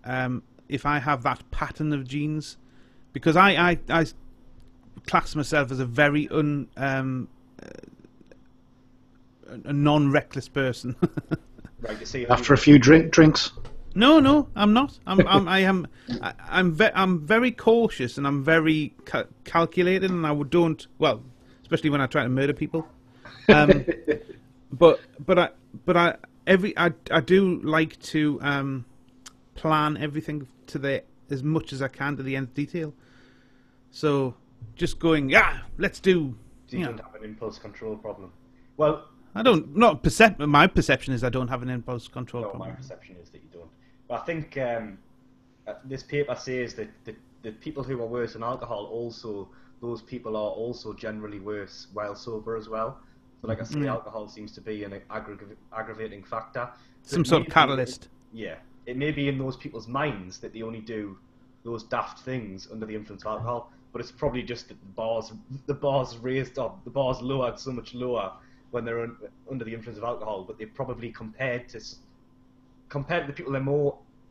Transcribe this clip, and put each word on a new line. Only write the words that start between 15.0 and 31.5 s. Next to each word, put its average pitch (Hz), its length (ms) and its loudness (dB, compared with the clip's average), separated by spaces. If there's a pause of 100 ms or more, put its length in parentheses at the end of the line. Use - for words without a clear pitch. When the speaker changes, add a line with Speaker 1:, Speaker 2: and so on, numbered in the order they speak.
Speaker 1:
I'm, 185 220 6
I'm, 196 200 6
Speaker 3:
<laughs> 185 80 2
Speaker 1:
I - 40 4
am, 185 260 2 (360)
I, - 180 -6
I'm 180 320 2
ve-, 160 220 4
I'm 185 320 2
very 226 260 4
cautious 226 640 2
and 139 100 -2
I'm 139 160 0
very 156 520 2 (100)
ca-, - 220 -4 (180)
calculated, 180 640 0
and 170 160 -2
I 151 60 0
would, 143 160 -4
don't, 170 360 2 (140)
well, 123 240 2 (380)
especially 156 300 -2
when 143 100 0
I 135 60 0
try 143 160 -2
to 120 80 -2
murder 139 240 0
people. 160 340 -6 (640)
Um, 151 340 6 (440)
Speaker 3:
<laughs> - 440 -20
Speaker 1:
but, 156 280 6 (240)
but 185 140 2
I, 175 100 2 (360)
but 175 140 2
I, 170 180 2 (300)
every, 185 320 2
I, 170 140 2 (180)
I 160 100 2
do 180 400 2
like 156 440 -2
to, 151 360 -2
um, 139 460 -4 (680)
plan 151 440 0
everything 151 500 -6 (200)
to - 100 -8
the, 139 260 -4 (240)
as 135 140 -6
much 151 320 -2